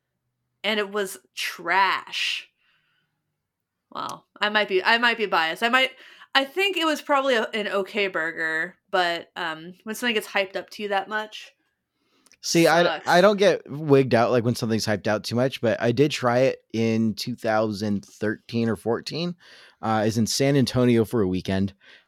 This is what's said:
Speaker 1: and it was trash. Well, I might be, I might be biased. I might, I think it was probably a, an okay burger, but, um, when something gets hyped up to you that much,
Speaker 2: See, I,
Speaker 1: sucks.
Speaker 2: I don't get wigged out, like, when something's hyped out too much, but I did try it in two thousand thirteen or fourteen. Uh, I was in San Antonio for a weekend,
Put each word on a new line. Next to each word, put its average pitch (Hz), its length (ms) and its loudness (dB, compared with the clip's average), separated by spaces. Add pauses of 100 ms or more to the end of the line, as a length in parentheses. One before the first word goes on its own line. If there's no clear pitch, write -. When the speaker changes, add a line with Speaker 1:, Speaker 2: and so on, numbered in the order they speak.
(640)
Speaker 1:
and 208 160 -2
it 196 120 -4
was 202 260 -6 (180)
trash. - 1120 -2 (1400)
Well, - 340 -10 (140)
I 208 100 0
might 208 200 0
be, 190 140 0
I 233 140 4
might 233 200 0
be 220 80 -2
biased. 170 380 0
I 233 60 0
might, 262 220 2 (420)
I 269 120 2
think 370 320 -2
it 330 80 0
was 302 160 0
probably 269 340 2
a, 220 80 2 (100)
an 214 140 -4
okay 196 400 -2
burger, 160 680 -4 (120)
but, 170 460 -2
um, 165 380 -8 (100)
when 220 120 -10
something 240 180 -2
gets 208 140 -4
hyped 196 280 -2
up - 160 -8
to 214 120 -10
you 202 60 -6
that 196 200 -2
much, 214 420 -10 (920)
Speaker 2:
See, 165 240 2
I, 170 220 4
Speaker 1:
sucks. 156 160 -6
Speaker 2:
I 170 160 6
don't 208 160 6
get 185 320 2
wigged 139 460 4
out, 113 160 4
like, 120 120 2
when 120 120 0
something's 110 320 -2
hyped 104 180 -2
out 107 180 0
too - 120 -6
much, 131 260 0
but 110 180 0
I 120 120 2
did 139 180 4
try 123 300 0
it 131 200 2 (140)
in 113 400 0
two 123 220 -8
thousand 107 680 -2
thirteen 113 640 -4
or 110 80 0
fourteen. 143 600 -6 (460)
Uh, - 40 -8
I 110 200 0
was 110 120 0
in 113 80 2
San 139 300 0
Antonio 123 500 2
for 120 160 0
a 92 60 2
weekend, 95 480 -2 (320)